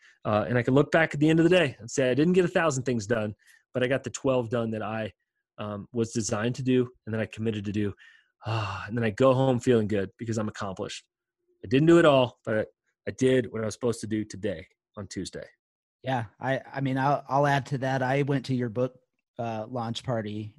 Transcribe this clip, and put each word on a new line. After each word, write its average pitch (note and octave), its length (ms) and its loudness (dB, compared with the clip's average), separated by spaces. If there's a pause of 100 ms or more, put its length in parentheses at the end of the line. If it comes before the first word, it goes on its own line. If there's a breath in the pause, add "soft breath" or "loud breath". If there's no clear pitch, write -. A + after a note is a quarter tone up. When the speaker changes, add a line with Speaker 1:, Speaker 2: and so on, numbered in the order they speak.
(240 soft breath)
Speaker 1:
Uh, G#2 240 2
and A#2+ 100 2
I A#2+ 40 2
can C3 120 2
look C#3+ 160 4
back D#3+ 240 2
at D3 60 -4
the D3+ 80 4
end D#3+ 100 4
of E3 60 6
the F3 120 6
day D3+ 220 2
and A2+ 100 -14
say, B2+ 220 0
"I B2 40 2
didn't D#3 180 4
get F#3 120 4
a E3+ 40 0
thousand D#3+ 340 0
things A#2 240 -2
done, G#2+ 280 -2 (380 soft breath)
but B2+ 120 0
I - 20 2
got B2+ 160 0
the A#2+ 80 -8
twelve B2+ 400 0
done A#2 220 -2
that A2 100 -6
I, A2 300 -6 (460)
um, G#2 340 -10
was A2+ 200 -2
designed A2+ 440 -2
to C3 80 -8
do B2+ 240 2 (180)
and G#2+ 80 -6
that A2 60 -2
I G#2+ 60 -4
committed G#2+ 400 -4
to G#2 60 -4
do." G#2 200 -2 (520 soft breath)
Ah, G#2+ 440 -6
and A2 80 -6
then A#2 80 0
I A2 60 2
go C3 240 6
home C3 260 2
feeling A2+ 260 4
good G2 320 -2
because A2+ 200 -6
I'm G#2+ 100 -4
accomplished. - 560 -10 (600)
I G2 40 -12
didn't C3+ 180 4
do E3+ 120 8
it E3 60 6
all, C3+ 400 4
but A2 140 -2
I, G#2+ 60 0 (440)
I - 40 -6
did B2+ 400 2
what A2 100 -6
I A2 40 -4
was G#2 80 -6
supposed A#2 260 -4
to A2 60 -10
do G#2+ 180 -2
today F#2+ 420 -8 (300)
on G2+ 100 -12
Tuesday. - 400 -10 (560)
Speaker 2:
Yeah, B2 220 -4 (160)
I, B2+ 200 -4 (120)
I C3+ 80 -8
mean, C3+ 180 -2
I'll, C3+ 300 0
I'll C#3 180 2
add C#3 200 0
to C3+ 120 -6
that. C3 240 -2
I C3+ 200 0
went C#3 240 -2
to C3+ 80 -2
your B2 140 -2
book, B2 300 -4 (400)
uh, A2+ 300 -6
launch A#2 340 -8
party G#2+ 560 -6